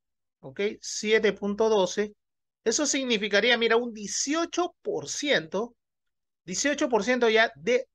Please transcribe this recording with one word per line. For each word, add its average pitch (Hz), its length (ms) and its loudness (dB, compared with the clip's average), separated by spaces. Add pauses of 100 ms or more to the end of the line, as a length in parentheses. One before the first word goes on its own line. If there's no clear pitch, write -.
(400)
¿ok? 135 200 -14 (200)
Siete 214 520 2
punto 202 360 -2
doce. 208 460 0 (480)
Eso 254 240 0
significaría, 226 720 2
mira, 226 180 2
un 240 160 -2
dieciocho 320 880 -4
por 156 280 -6
ciento, 202 680 -2 (680)
dieciocho 285 440 -2
por 220 140 2
ciento 247 260 2
ya 220 280 4
de 226 380 -2